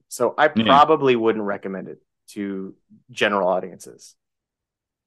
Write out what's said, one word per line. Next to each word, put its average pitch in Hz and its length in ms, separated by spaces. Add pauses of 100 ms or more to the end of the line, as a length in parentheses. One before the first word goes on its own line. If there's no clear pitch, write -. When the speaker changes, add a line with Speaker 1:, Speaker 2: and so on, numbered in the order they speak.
Speaker 1:
So - 280
I 170 180
Speaker 2:
Yeah. 220 100
Speaker 1:
probably 147 500
wouldn't 110 300
recommend 95 420
it 78 120 (300)
to 98 460 (360)
general 101 360
audiences. 90 680 (920)